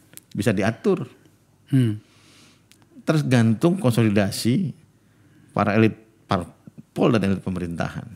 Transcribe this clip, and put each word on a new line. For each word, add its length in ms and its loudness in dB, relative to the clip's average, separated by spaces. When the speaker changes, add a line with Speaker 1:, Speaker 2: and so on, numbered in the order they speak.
Speaker 1:
bisa 220 -2
diatur. 560 0
Speaker 2:
Hmm. 320 0
Speaker 1:
Tergantung 760 2
konsolidasi 960 0
para 240 0
elit 200 4
parpol 880 -4
dan 160 0
elit 120 -4
pemerintahan. 720 -8